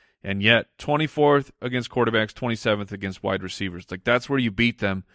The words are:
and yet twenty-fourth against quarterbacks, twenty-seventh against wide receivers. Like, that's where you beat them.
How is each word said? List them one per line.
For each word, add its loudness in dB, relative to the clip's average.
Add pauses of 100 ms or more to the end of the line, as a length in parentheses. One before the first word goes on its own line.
(220)
and -4
yet 4 (100)
twenty-fourth 2 (100)
against -6
quarterbacks, 0
twenty-seventh -2
against -8
wide -2
receivers. -8
Like, -12
that's 0
where 0
you 0
beat 0
them. -2